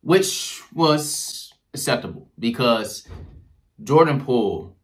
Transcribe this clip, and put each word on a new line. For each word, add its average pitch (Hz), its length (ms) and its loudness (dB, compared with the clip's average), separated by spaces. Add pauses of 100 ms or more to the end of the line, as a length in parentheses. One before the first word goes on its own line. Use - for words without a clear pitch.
which - 600 2 (140)
was - 800 0 (180)
acceptable 117 640 -4
because 117 680 0 (800)
Jordan 147 360 2
Poole 107 640 -4